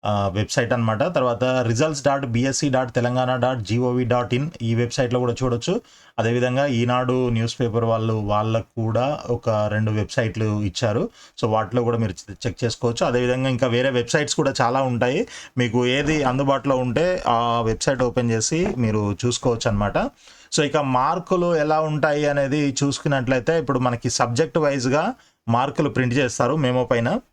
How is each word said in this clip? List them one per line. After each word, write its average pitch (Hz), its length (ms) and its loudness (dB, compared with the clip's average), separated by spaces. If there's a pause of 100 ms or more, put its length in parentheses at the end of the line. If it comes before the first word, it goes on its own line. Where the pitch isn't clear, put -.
ఆ, 101 220 0
వెబ్సైట్ 107 460 -2
అన్నమాట. 113 300 0
తర్వాత 127 400 0
రిజల్ట్స్ 127 600 0
డాట్ 139 220 0
బీఎస్సీ 127 440 0
డాట్ 127 260 0
తెలంగాణ 127 400 0
డాట్ 127 240 0
జీఓవి 123 460 0
డాట్ 120 280 0
ఇన్ 143 160 -2 (120)
ఈ 113 140 0
వెబ్సైట్లో 120 440 0
కూడా 120 140 0 (100)
చూడొచ్చు. 127 380 -2 (380)
అదేవిధంగా 123 460 2
ఈనాడు 123 640 0
న్యూస్ 117 300 -2
పేపర్ 117 240 0
వాళ్ళు, 110 300 0
వాళ్ళకు 110 680 -2
కూడా 117 380 0 (100)
ఒక 120 200 -2
రెండు 107 420 0
వెబ్సైట్లు 107 720 -2
ఇచ్చారు. 107 460 -2 (320)
So, 117 60 0
వాటిలో 110 360 0
కూడా 117 140 0
మీరు 110 140 0
చె-, 92 240 -14 (120)
చెక్ - 160 -6
చేసుకోవచ్చు. 117 420 -2
అదేవిధంగా 123 440 0
ఇంకా 127 180 0
వేరే 123 220 2
వెబ్సైట్స్ 127 460 -2
కూడా 135 260 0
చాలా 127 200 2
ఉంటాయి. 127 460 0 (300)
మీకు 123 300 2
ఏది 143 360 0
అందుబాటులో 135 540 2
ఉంటే 151 500 0
ఆ 117 340 2
వెబ్సైట్ 120 400 0
ఓపెన్ 120 300 0
చేసి 160 360 0 (100)
మీరు 107 480 0
చూసుకోవచ్చు 120 420 0
అన్నమాట. 104 300 0 (560)
So, 147 100 2
ఇక 151 140 0
మార్కులు 165 760 0
ఎలా 156 240 2
ఉంటాయి 151 460 0
అనేది 143 580 0
చూసుకున్నట్లయితే, 135 760 0
ఇప్పుడు 135 200 0
మనకి 120 300 0
సబ్జెక్ట్ 127 480 0
వైజ్‌గా 143 560 0 (360)
మార్కులు 135 400 0
ప్రింట్ 123 240 0
చేస్తారు 131 420 0
మెమో 127 280 0
పైన. 123 360 0 (140)